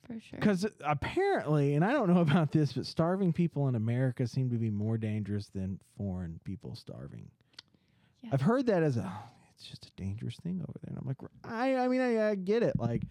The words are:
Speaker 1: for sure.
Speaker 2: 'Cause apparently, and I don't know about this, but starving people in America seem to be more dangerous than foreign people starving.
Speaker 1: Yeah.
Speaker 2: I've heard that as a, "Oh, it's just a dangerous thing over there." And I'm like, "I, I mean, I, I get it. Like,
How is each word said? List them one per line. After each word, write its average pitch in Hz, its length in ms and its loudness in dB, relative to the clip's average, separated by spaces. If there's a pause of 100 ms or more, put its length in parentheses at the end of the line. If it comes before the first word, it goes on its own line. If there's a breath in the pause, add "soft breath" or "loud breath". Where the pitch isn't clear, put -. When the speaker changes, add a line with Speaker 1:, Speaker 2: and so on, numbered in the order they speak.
Speaker 1:
for 226 160 -14
sure. - 200 -16
Speaker 2:
'Cause 202 260 2 (200)
apparently, 151 920 2
and 151 80 4
I 214 80 2
don't 262 160 2
know 180 140 6
about 156 300 4
this, 151 220 2
but 123 120 -4
starving 180 480 2
people 156 340 0
in 123 80 0
America 120 520 0
seem 127 240 -2
to 117 60 0
be 113 120 0
more 107 280 0
dangerous 104 520 -4
than 95 300 -6 (180)
foreign 90 460 -6
people - 320 -10
starving. - 540 -14 (920 loud breath)
Speaker 1:
Yeah. 226 120 -14
Speaker 2:
I've 127 80 2
heard 240 260 4
that 180 160 4
as 139 140 2
a, 95 140 -2
"Oh, 101 180 -12 (240 loud breath)
it's - 140 -20
just - 200 -18
a - 80 -20
dangerous 110 440 -8
thing 180 220 -6
over - 220 -10
there." - 120 -12
And - 40 -8
I'm - 80 -10
like, 135 100 -6 (260)
"I, 254 340 0
I 254 100 2
mean, 254 140 2
I, 226 280 2
I 208 60 0
get 202 280 2
it. 185 160 2
Like, 117 320 0